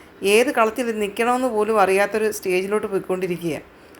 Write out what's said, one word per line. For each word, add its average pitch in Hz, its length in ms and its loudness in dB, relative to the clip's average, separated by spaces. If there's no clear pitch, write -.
ഏത് 214 340 4
കളത്തിൽ 233 300 0
നിൽക്കണമെന്ന് 233 560 0
പോലും 208 280 0
അറിയാത്തൊരു 202 540 2
സ്റ്റേജിലോട്ട് 196 500 -2
പോയിക്കൊണ്ടിരിക്കുകയാണ്. 180 800 -4